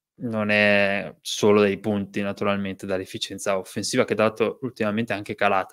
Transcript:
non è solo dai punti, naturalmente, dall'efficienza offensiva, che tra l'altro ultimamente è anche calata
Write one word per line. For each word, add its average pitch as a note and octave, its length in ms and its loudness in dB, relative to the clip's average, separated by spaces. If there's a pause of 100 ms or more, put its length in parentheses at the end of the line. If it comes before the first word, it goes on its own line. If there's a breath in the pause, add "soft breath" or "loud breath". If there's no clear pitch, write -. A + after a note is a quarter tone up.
(220)
non G#2+ 300 -2
è G2+ 680 2
solo G#2 400 4
dai G2 180 2
punti, G#2 420 -4
naturalmente, G2+ 640 -4
dall'efficienza G2 720 -4
offensiva, G#2+ 480 -2
che A2+ 80 -2
tra G#2+ 120 2
l'altro A2 360 -2
ultimamente A2 520 -4
è - 20 -2
anche G#2 180 -8
calata G2 400 0